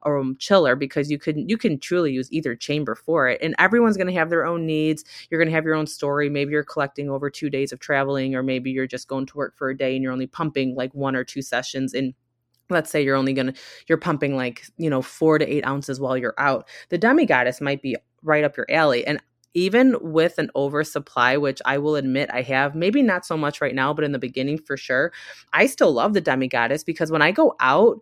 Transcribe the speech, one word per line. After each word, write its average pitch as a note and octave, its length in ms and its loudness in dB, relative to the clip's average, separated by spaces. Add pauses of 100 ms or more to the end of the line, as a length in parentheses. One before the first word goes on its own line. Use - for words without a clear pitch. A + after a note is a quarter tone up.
um, C3+ 360 -2
chiller D#3+ 360 4
because C#3+ 360 -2
you D3 80 -2
can, D3+ 280 -2
you G#3+ 80 0
can E3+ 240 0
truly E3+ 320 0
use B2+ 220 -4
either D3+ 220 -2
chamber C#3 400 -4
for D3 340 0
it. A#2+ 120 0
And D#3+ 180 -2
everyone's G#3+ 360 4
gonna F3+ 160 -2
have E3 200 0
their E3 140 0
own E3+ 200 -4
needs. D#3 400 -2 (240)
You're E3 100 -2
gonna D#3+ 160 2
have D#3+ 100 0
your D#3 100 0
own D#3 120 -2
story. D3 420 -2
Maybe C#3+ 220 -2
you're D3+ 120 -2
collecting C#3+ 460 -6
over C#3 200 -4
two D3 200 -8
days C3+ 220 -2
of B2 80 -14
traveling, C3+ 560 -2
or B2+ 80 -2
maybe C3 280 -4
you're C3 160 -4
just B2+ 200 -12
going C3+ 200 -6
to C#3+ 100 -16
work C#3 180 -6
for C3+ 140 -6
a C3+ 80 -6
day C3 180 -2
and C3 80 -4
you're C3 80 -4
only C3 160 -6
pumping, C3+ 480 -4
like, C3 180 -6
one C3+ 220 -2
or B2+ 80 -2
two C3+ 200 -10
sessions C3 500 -4
in. C3 200 -4 (580)
Let's E3 200 0
say D3+ 120 0
you're C3+ 120 2
only C3+ 180 0
gonna, C3 200 -2 (340)
you're D#3+ 100 4
pumping, C#3+ 380 -2
like, B2 280 -6 (140)
you E3 140 0
know, C3 100 2
four D#3 380 2
to D#3 80 2
eight C#3 180 -2
ounces C3+ 340 -4
while C3 160 -2
you're A#2+ 240 -4
out. C3+ 280 0 (220)
The F3 100 -2
demi-goddess E3+ 600 4
might C#3+ 200 -4
be C3 140 -4 (260)
right D3+ 220 2
up D3 140 -2
your - 120 -6
alley. D3 360 2
And D3 140 -2 (360)
even G#3+ 440 4
with D#3+ 380 2
an D#3 180 -4
oversupply, C#3 800 0
which C#3+ 300 0
I C#3 140 2
will D3+ 160 0
admit C3+ 360 0
I B2 120 -4
have, C3+ 320 0
maybe G3+ 260 2
not F#3+ 240 2
so E3+ 100 -4
much D3 260 -2
right C#3 120 -2
now, C3+ 220 0
but D3 80 -2
in C#3+ 80 -2
the C3+ 80 -4
beginning C3 400 -4
for C#3 180 -8
sure, C3+ 340 -2 (420)
I E3+ 120 6
still B3 260 2
love C#3 220 2
the F#3+ 80 2
demi-goddess C3 600 0
because D#3+ 260 -4
when D#3 140 2
I D#3+ 80 6
go D4+ 280 4
out E3 420 4